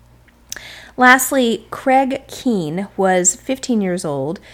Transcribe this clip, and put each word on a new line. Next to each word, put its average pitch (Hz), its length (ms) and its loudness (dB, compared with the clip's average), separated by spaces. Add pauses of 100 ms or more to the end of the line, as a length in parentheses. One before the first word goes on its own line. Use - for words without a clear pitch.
(960)
Lastly, 254 760 2
Craig 262 580 0
Keene 190 640 -4
was 185 400 2
fifteen 262 460 -4
years 180 240 -2
old. 143 340 -4 (140)